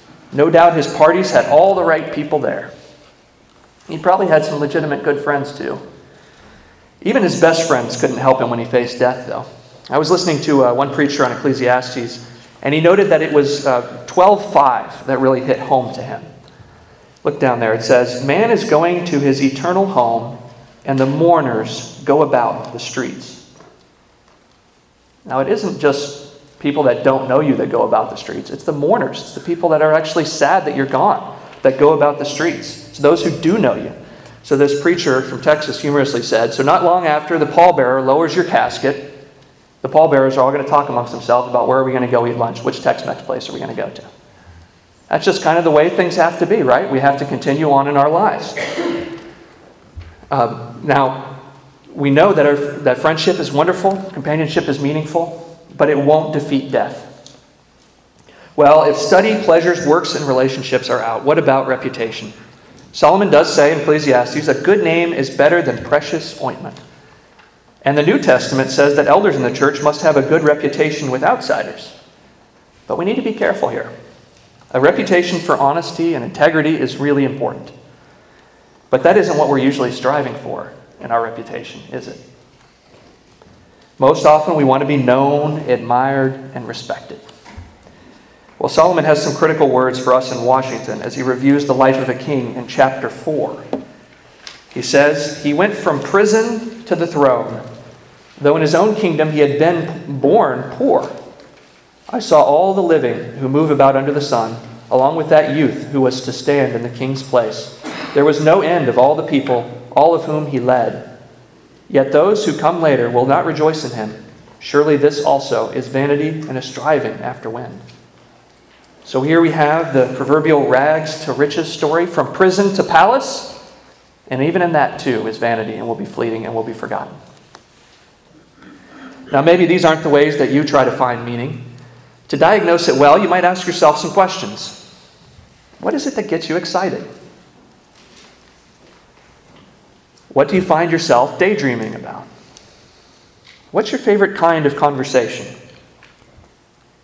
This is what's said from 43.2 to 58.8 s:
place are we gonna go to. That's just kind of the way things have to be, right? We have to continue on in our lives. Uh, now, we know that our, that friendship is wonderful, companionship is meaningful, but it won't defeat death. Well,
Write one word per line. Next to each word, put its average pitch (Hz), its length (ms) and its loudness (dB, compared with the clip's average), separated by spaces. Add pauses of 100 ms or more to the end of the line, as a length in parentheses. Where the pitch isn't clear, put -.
place - 260 -8
are - 40 -14
we - 80 -10
gonna - 120 -10
go - 160 -8
to. - 140 -16 (1080)
That's 156 160 -2
just - 180 0
kind 165 160 2
of 175 40 2
the 160 80 2
way 151 180 6
things 175 280 -2
have 170 240 2
to - 60 2
be, 214 160 0
right? 135 280 2
We 135 80 -2
have 139 200 2
to 143 60 -6
continue 139 460 -2
on 139 160 4
in 147 100 -2
our 143 140 4
lives. - 480 -2 (1700)
Uh, - 440 -4 (100)
now, 139 560 -2 (560)
we 143 160 -2
know 165 220 6
that 147 140 4
our, 143 100 4
that 143 420 -2
friendship 160 400 0
is 139 140 -6
wonderful, 180 420 0 (180)
companionship 156 540 -2
is 143 140 -4
meaningful, 156 760 -6 (200)
but 143 120 2
it 147 80 2
won't 151 360 2
defeat 139 400 -4
death. - 640 -6 (1200)
Well, 147 340 6